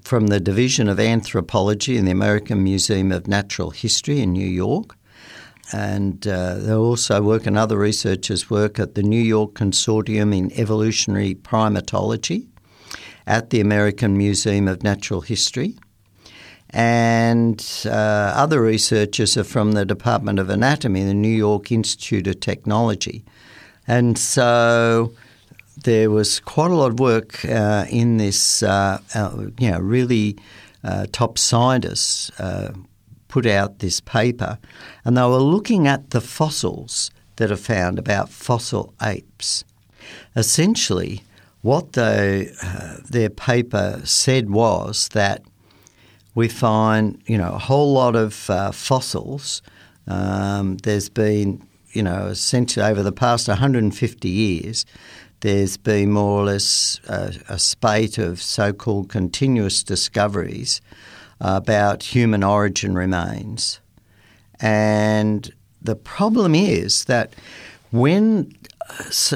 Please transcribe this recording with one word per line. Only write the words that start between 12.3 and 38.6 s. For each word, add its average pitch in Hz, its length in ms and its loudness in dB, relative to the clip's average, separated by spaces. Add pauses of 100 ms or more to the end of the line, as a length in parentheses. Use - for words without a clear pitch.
at 113 260 0
the 113 100 2
American 104 560 2
Museum 101 500 2
of 92 160 -2
Natural 98 380 -2
History. - 560 -4 (960)
And, 117 960 2 (200)
uh, 110 40 -2 (460)
other 143 260 2
researchers 110 760 2
are 101 80 0
from 107 260 0
the 101 140 2
Department 104 540 0
of 92 100 -2
Anatomy, 104 560 0
the 98 80 0
New 104 160 2
York 104 420 0
Institute 107 560 -2
of 92 140 -4
Technology. 107 840 -2 (640)
And 120 300 2
so 117 960 2 (720)
there 110 260 4
was 107 300 0
quite 165 300 0
a 180 40 2
lot 135 160 2
of 117 80 -4
work, 113 460 0
uh, 104 440 0
in 117 280 2
this, - 440 0
uh, 98 380 0 (160)
uh, 104 300 -4 (120)
you 117 140 2
know, 85 80 0
really, 110 580 0 (460)
uh, 98 300 -4
top - 240 -2
scientists, - 920 0 (120)
uh, 95 320 -6 (540)
put 120 180 0
out 101 340 0
this 92 220 -4
paper, 117 580 -2 (460)
and 123 100 2
they 127 60 4
were 123 160 4
looking 170 500 2
at 139 220 0
the 123 100 0
fossils - 920 -4 (280)
that 110 120 0
are 101 60 0
found 92 420 -2
about 98 300 -2
fossil - 720 -4